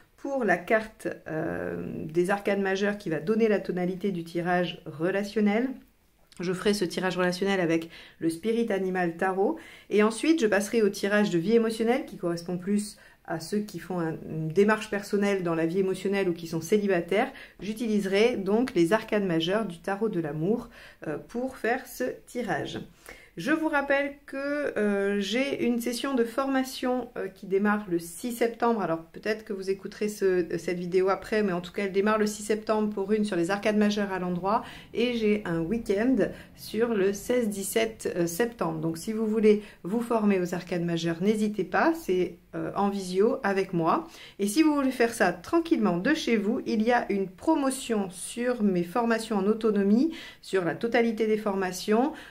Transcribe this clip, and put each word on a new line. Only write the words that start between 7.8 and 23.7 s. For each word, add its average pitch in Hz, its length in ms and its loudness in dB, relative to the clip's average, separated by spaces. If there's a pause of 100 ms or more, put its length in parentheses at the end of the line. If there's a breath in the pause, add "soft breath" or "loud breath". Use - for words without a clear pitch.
le 165 120 0
Spirit 220 420 0
Animal 185 460 0
Tarot. 190 400 0 (320 loud breath)
Et 202 120 4
ensuite, 302 380 4
je 233 60 4
passerai 214 340 2
au 202 80 6
tirage 202 400 2
de 170 100 2
vie 175 140 2
émotionnelle 233 540 2
qui - 100 -16
correspond 170 400 -4
plus 202 400 -2 (300 loud breath)
à 170 120 -6
ceux 202 200 -4
qui 208 200 -6
font 180 220 -6
un, 160 140 -2 (120)
une 156 220 -6
démarche 208 400 4
personnelle 202 540 0
dans 170 120 0
la 160 120 0
vie 175 140 0
émotionnelle 190 500 0
ou - 20 0
qui 170 140 -6
sont 165 160 -4
célibataires. 202 680 2 (300 loud breath)
J'utiliserai 214 800 0
donc 214 340 0
les 170 220 4
arcanes 214 320 0
majeures 175 400 0
du 170 120 -10
tarot 202 300 -4
de 175 120 -2
l'amour, 156 500 -2 (360 loud breath)
euh, 151 120 -6
pour 254 400 -8
faire 240 280 -2
ce - 180 -6 (220)
tirage. 196 540 -6 (580 loud breath)
Je 180 120 -4
vous 320 200 0